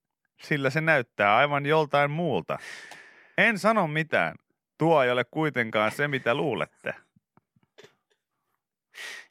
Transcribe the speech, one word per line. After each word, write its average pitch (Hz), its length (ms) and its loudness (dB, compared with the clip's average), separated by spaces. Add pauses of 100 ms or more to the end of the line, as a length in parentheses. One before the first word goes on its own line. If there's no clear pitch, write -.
(420)
sillä 139 280 -2
se 156 120 -4
näyttää 120 560 2
aivan 143 280 2
joltain 143 460 2
muulta. 135 480 -4 (800)
En 208 220 2
sano 208 280 2
mitään, 147 480 -2 (420)
tuo 156 260 4
ei 123 80 2
ole 123 120 0
kuitenkaan 113 680 -2
se, 147 160 -4
mitä 131 280 0
luulette. 123 580 -6 (2500)